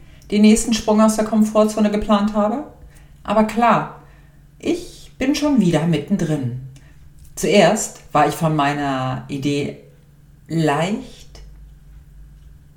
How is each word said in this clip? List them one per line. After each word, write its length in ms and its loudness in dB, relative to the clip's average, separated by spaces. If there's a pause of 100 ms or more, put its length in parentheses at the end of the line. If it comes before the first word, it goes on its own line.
(320)
den 100 2
nächsten 320 4
Sprung 260 0
aus 160 4
der 100 -2
Komfortzone 680 0
geplant 420 0
habe? 300 -2 (600)
Aber 200 2
klar, 580 0 (560)
ich 600 -8
bin 160 0
schon 260 0
wieder 240 2
mittendrin. 760 -2 (760)
Zuerst 680 2 (100)
war 160 2
ich 60 -2
von 220 -2
meiner 720 -4
Idee 500 -4 (680)
leicht 960 -4 (1400)